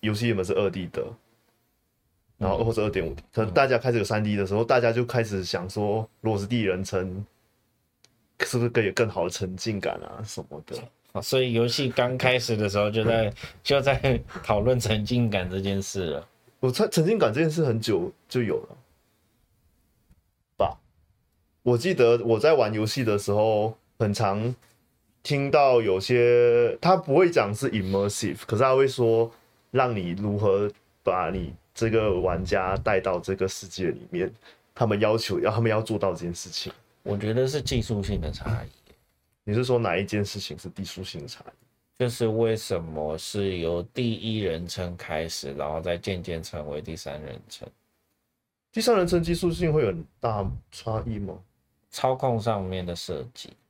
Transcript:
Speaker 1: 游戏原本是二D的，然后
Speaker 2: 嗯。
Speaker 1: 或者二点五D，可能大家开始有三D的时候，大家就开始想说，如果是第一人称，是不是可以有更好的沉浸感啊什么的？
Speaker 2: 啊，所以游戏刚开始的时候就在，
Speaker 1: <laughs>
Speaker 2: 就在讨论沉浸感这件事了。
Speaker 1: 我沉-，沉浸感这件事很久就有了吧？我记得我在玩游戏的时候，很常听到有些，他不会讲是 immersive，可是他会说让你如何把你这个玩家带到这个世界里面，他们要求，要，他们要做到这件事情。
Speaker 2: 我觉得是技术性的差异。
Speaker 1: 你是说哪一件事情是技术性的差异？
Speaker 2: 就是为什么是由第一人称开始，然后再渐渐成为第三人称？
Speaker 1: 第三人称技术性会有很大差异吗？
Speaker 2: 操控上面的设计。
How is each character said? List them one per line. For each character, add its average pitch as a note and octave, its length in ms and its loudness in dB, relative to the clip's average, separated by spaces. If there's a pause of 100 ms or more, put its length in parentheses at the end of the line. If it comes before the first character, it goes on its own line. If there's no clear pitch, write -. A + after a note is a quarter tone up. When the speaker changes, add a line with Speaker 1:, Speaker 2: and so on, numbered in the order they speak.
Speaker 1:
游 G#2+ 140 0
戏 A#2 140 0
原 G#2+ 80 2
本 F#2+ 60 -2
是 F2+ 120 0
二 G2 160 2
D F2+ 160 -6
的， - 180 -6 (1300)
然 F#2+ 120 0
后 G2 100 2
Speaker 2:
嗯。 A2+ 40 2
Speaker 1:
或 A2+ 80 2
者 G#2 120 0
二 G#2+ 40 2
点 F#2 180 0
五 E2 60 -6
D， D#2+ 100 -12 (120)
可 A2 100 2
能 G#2+ 80 -4
大 C3+ 140 6
家 B2+ 100 2
开 B2 160 0
始 A#2 60 2
有 G2+ 60 2
三 G#2+ 200 0
D G#2 100 0
的 G2 120 0
时 G2 80 -2
候， A2+ 100 2
大 B2 160 4
家 A#2+ 100 4
就 A#2+ 140 0
开 A#2+ 180 0
始 G2+ 220 -4
想 F2+ 240 -6
说， G#2+ 400 -2 (140)
如 A2 80 0
果 G2+ 100 0
是 G2+ 60 -6
第 A#2+ 120 -2
一 A2+ 40 0
人 F#2+ 200 0
称， F#2+ 400 -4 (1160)
是 - 160 -2
不 A#2+ 80 2
是 A#2 60 0
可 A#2 100 2
以 G#2 60 2
有 F#2 60 0
更 A#2 140 2
好 F#2+ 180 -2
的 F2+ 60 -2
沉 F#2 240 -6
浸 G#2 240 -4
感 E2 180 -4
啊 - 280 -12
什 - 240 -12
么 D2 160 -14
的？ - 140 -12 (340)
Speaker 2:
啊， G2 80 -6
所 C3 220 0
以 B2+ 100 0
游 A#2 160 2
戏 B2+ 220 0
刚 B2+ 260 0
开 B2+ 220 4
始 A#2 180 0
的 G#2 100 0
时 G2 120 0
候 G#2 120 2
就 A2 140 0
在， A2+ 260 2 (140)
Speaker 1:
<laughs> - 180 -20
Speaker 2:
就 C#3 160 2
在 C3 400 2 (240)
讨 G#2 180 2
论 B2 200 4
沉 G#2+ 240 0
浸 A#2+ 240 2
感 F#2 220 -2
这 F#2+ 100 -4
件 G2 220 0
事 F#2+ 240 -4
了。 D2 220 -6 (320)
Speaker 1:
我 B2+ 100 2
沉-， G#3+ 220 0
沉 D#3+ 120 4
浸 G#3+ 140 2
感 A#2 160 2
这 C#3 60 0
件 D#3+ 100 4
事 D#3+ 140 0
很 A2+ 160 2
久 G2 280 0 (200)
就 B2+ 120 0
有 G2 160 0
了 - 200 -8 (1800)
吧？ - 220 -2 (840)
我 B2 120 4
记 E3 160 0
得 A#2+ 320 6
我 A2+ 140 4
在 D3+ 160 6
玩 A2+ 180 4
游 A2 140 0
戏 C3 160 -2
的 G#2 160 2
时 G2+ 140 -2
候， G#2+ 440 2 (220)
很 G#2 160 0
常 A2 400 -2 (680)
听 C#3 260 -2
到 C3+ 320 6
有 F#2+ 160 2
些， A#2+ 800 6
他 F#3 160 6
不 C#3 200 0
会 F3 120 8
讲 A#2 240 2
是 G#2+ 200 -2
immersive， G2 720 -2
可 G#2+ 100 -2
是 A#2 60 4
他 C3 140 4
会 C#3 100 6
说 A#2 420 2 (440)
让 B2 220 2
你 F2+ 160 -2
如 G2+ 280 -2
何 G2+ 320 2 (320)
把 F2+ 280 0
你 F2+ 220 -6 (220)
这 A2+ 160 0
个 A2 300 2
玩 F2+ 240 0
家 F#2+ 320 0
带 G2 240 2
到 F#2 180 0
这 F#2+ 160 -4
个 F#2+ 140 0
世 - 180 -10
界 F2+ 220 -4
里 - 220 -6
面， F#2+ 220 -2 (400)
他 B2+ 140 0
们 G#2 140 2
要 A2 180 4
求， G#2 220 -2
要， G#2 100 2
他 A2 100 0
们 A2+ 80 2
要 A2 140 0
做 A2 160 -4
到 F#2+ 140 0
这 E2+ 60 -6
件 E2+ 140 -6
事 - 160 -12
情。 - 240 -10 (300)
Speaker 2:
我 G2+ 140 -4
觉 G#2+ 180 -2
得 B2+ 100 2
是 C#3 160 -2
技 B2 220 -2
术 G#2 200 -2
性 F#2 180 -2
的 D2+ 100 -4
差 - 340 -6
异。 - 280 -20 (500)
Speaker 1:
你 G#2 100 -4
是 B2 120 2
说 B2 160 2
哪 F#2 160 0
一 G2+ 80 0
件 G#2 200 -2
事 G2 140 -8
情 - 180 -10
是 F2 120 -14
技 F#2+ 160 -10
术 F#2 180 -12
性 E2 200 -10
的 C#2 40 -12
差 - 220 -16
异？ - 40 -20 (460)
Speaker 2:
就 B2+ 100 0
是 A#2 180 -2
为 A2 300 2
什 F#2 260 -4
么 D#2 340 -6
是 F#2+ 420 -4
由 E2+ 220 -2 (140)
第 A#2+ 200 -2
一 G#2+ 260 -4
人 F2 260 -4
称 F2 300 -8
开 E2 320 -6
始， C#2+ 240 -10
然 C#2+ 180 -6
后 D#2+ 100 -4
再 F2 160 -2
渐 F2+ 240 -6
渐 E2+ 220 -8
成 D2+ 260 -10
为 D2 140 -8
第 D#2+ 140 -10
三 D2+ 260 -12
人 B1 260 -14
称？ - 200 -18 (1040)
Speaker 1:
第 A3 80 -4
三 A3+ 160 4
人 F3+ 100 4
称 E3+ 160 2
技 E3+ 120 0
术 E3+ 180 0
性 E3 200 0
会 D3+ 100 4
有 A2 60 4
很 E2 160 -4 (140)
大 G#2 320 -2 (220)
差 A2 340 -4
异 A2 120 -6
吗？ F#2 200 -8 (520)
Speaker 2:
操 C3 240 0
控 B2 260 0
上 G#2+ 240 -2
面 F#2 200 -4
的 F2 120 -6
设 D2 280 -8 (100)
计。 - 160 -18 (200)